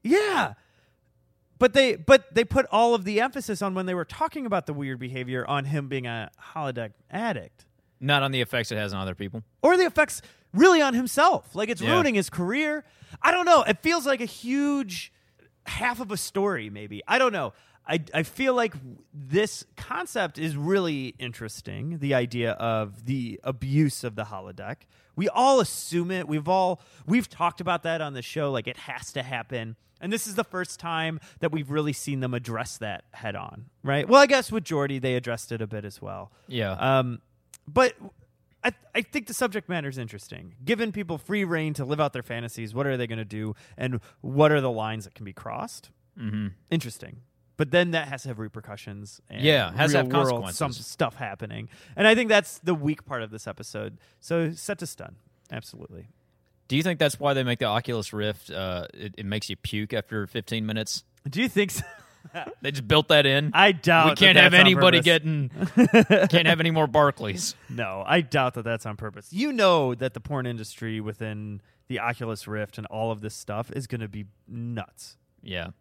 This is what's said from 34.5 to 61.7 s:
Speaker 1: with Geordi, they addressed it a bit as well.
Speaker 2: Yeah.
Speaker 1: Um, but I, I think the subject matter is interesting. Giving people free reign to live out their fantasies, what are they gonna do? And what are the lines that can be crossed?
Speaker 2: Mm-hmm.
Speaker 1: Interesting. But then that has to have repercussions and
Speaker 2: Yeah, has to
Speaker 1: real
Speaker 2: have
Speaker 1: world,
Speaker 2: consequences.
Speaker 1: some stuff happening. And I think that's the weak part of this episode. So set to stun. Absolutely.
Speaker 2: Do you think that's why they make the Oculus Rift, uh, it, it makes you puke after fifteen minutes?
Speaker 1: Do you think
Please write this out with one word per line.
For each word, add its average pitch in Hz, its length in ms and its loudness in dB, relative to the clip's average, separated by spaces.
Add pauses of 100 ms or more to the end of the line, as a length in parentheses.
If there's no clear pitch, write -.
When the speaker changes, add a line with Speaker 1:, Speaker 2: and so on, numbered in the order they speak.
Speaker 1:
with 214 120 -2
Geordi, 139 360 -4
they 127 160 0
addressed 120 340 -6
it 113 100 -6
a 110 60 -4
bit 104 180 -10
as 101 160 -14
well. 95 300 -14 (160)
Speaker 2:
Yeah. 107 260 -2
Speaker 1:
Um, 127 480 0 (460)
but 240 280 2 (680)
I, 240 100 -2 (220)
I 233 80 -2
think 285 240 -6
the - 80 -12
subject 214 340 -4
matter 160 200 -4
is 131 100 -8
interesting. 101 560 -14 (100)
Giving 214 280 0
people 170 260 -6
free 202 260 -4
reign 156 300 -2
to 139 100 -6
live 147 160 -2
out 143 120 0
their 123 100 -8
fantasies, 117 520 -10
what 139 120 -2
are 135 100 0
they 120 120 -2
gonna 110 160 -6
do? 107 320 -8 (200)
And 127 240 -4 (200)
what 151 320 4
are 147 80 4
the 131 100 -2
lines 110 340 -6
that 92 100 -20
can 110 100 -18
be 95 80 -14
crossed? - 580 -12 (300)
Speaker 2:
Mm-hmm. 107 280 -6 (220)
Speaker 1:
Interesting. 123 520 -6 (340)
But 143 160 -2
then 175 180 2
that 160 160 -2
has 135 160 -10
to 139 60 -10
have 113 100 -10
repercussions 104 880 -14
and 107 140 -8
Speaker 2:
Yeah, 135 300 4
has 143 180 2
to 139 80 4
Speaker 1:
real 131 60 2
Speaker 2:
have 127 80 -2
Speaker 1:
world, 123 320 2
Speaker 2:
consequences. 92 120 -8
Speaker 1:
some 139 160 -4
stuff 120 440 -6
happening. 110 520 -10 (280)
And 202 100 4
I 220 80 8
think 233 140 2
that's 208 320 2
the 175 140 -2
weak 151 300 -4
part 120 200 -6
of 107 80 -12
this 107 160 -12
episode. 104 500 -10 (220)
So 165 320 -2
set 196 260 -8
to 170 80 -10
stun. - 300 -16 (340)
Absolutely. - 580 -14 (600)
Speaker 2:
Do 127 80 0
you 156 60 2
think 175 180 -2
that's 147 180 2
why 143 160 0
they 135 80 0
make 120 180 0
the 127 40 0
Oculus 113 480 -2
Rift, 107 380 -6
uh, 92 440 -6
it, 98 240 -12
it 101 80 -10
makes 104 240 -4
you 92 60 -8
puke 104 380 -6
after 104 320 -4
fifteen 110 400 -6
minutes? 110 360 -6 (260)
Speaker 1:
Do 147 140 -4
you 262 60 0
think - 240 0